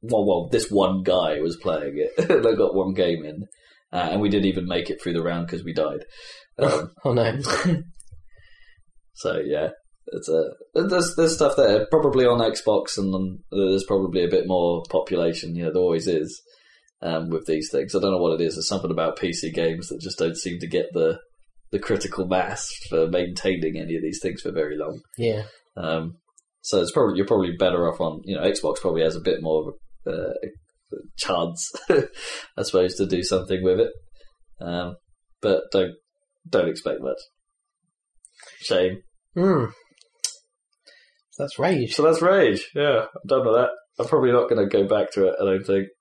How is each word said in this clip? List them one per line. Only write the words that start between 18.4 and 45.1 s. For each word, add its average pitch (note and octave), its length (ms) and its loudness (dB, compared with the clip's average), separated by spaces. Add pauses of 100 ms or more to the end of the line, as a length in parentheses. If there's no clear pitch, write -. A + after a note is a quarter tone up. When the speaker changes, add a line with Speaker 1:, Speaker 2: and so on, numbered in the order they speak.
Speaker 1:
it E2+ 40 2
is. D#2+ 100 -2
There's D#2+ 140 -6
something F2 220 -4
about E2 280 -2
P F2 140 -2
C E2 180 -6
games E2 380 -2
that E2+ 120 -10
just F#2 180 -10
don't E2+ 180 0
seem F2 240 -8
to E2+ 80 -8
get E2 240 -2
the, E2 260 0 (540)
the G2+ 60 -2
critical F#2+ 480 -4
mass F#2 420 -2 (200)
for D#2+ 200 0
maintaining F2 680 -2
any E2 180 -6
of D#2+ 60 -4
these D#2 200 -6
things F2+ 200 -6
for E2+ 100 -6
very D2+ 240 -4
long. D#2 240 -8 (160)
Speaker 2:
Yeah. A2 280 -2 (320)
Speaker 1:
Um, E2 400 -4 (460)
so G2 180 0
it's E2+ 120 0
probably, G#2+ 240 2
you're G2 100 0
probably F2+ 320 2
better F2 300 2
off - 120 -4
on, D#2+ 240 -2
you F#2+ 120 -4
know, D2+ 60 -4
Xbox D#2 380 0
probably E2 220 0
has D#2+ 140 2
a E2 40 -8
bit D#2+ 220 -2
more D#2 260 0
of - 60 -12 (320)
a, - 40 -4
uh, - 220 -4 (840)
chance, - 540 -4 (100)
<laughs> - 100 -6
I - 720 -2
suppose, F#2 340 2
to G2 100 0
do F2+ 160 -2
something F#2 400 -2
with F#2 180 4
it. - 120 2 (680)
Um, F2 360 -6 (460)
but G2+ 280 2
don't, F#2 220 0 (560)
don't F2 200 2
expect C#2+ 320 -4
much. C2 180 -4 (1400)
Shame. F#3 400 0 (320)
Speaker 2:
Hmm. E3+ 320 2 (1600)
So - 140 -10
that's - 140 -12
Rage. C#3+ 360 0
Speaker 1:
So D3+ 80 2
that's D#3 200 4
Rage. E3+ 520 4
Yeah, C#3+ 280 2
I'm - 260 -12
done C3 180 2
with A2 80 4
that. A#2+ 140 4 (320)
I'm - 60 -2
probably B2+ 260 4
not B2 160 4
gonna G#2+ 180 2
go G2 220 4
back G#2 240 2